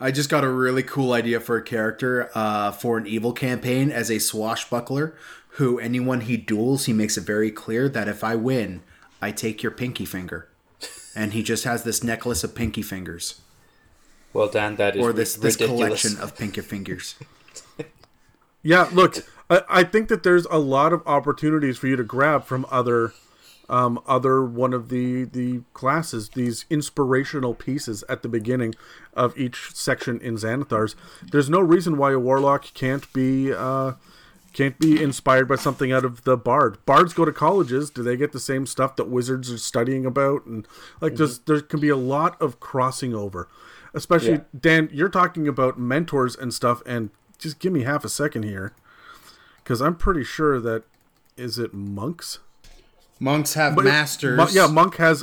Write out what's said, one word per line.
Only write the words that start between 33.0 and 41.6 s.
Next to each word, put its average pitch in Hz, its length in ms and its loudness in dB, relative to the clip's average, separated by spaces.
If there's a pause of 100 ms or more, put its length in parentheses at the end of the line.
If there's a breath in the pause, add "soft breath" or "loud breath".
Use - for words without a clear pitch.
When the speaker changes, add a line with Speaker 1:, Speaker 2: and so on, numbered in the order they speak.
Speaker 3:
be, 135 400 0
uh, 131 400 -4 (600 soft breath)
can't 139 280 0
be 156 200 4
inspired 131 460 4
by 131 100 2
something 131 360 -2
out 131 120 2
of 123 200 -8
the 127 120 4
bard. 120 500 2
Bards 165 260 6
go 170 120 2
to 156 80 2
colleges. 147 580 0
Do 123 120 -8
they 123 140 0
get 143 160 0
the 127 80 -10
same 135 260 -2
stuff 131 300 -2
that 120 120 -2
wizards 127 440 -2
are 117 60 -8
studying 127 460 -2
about? 139 420 0
And, 113 200 -8 (340 loud breath)
like, 156 140 -2
there's, 151 240 0
Speaker 2:
Mm-hmm. - 140 -2
Speaker 3:
there 147 100 2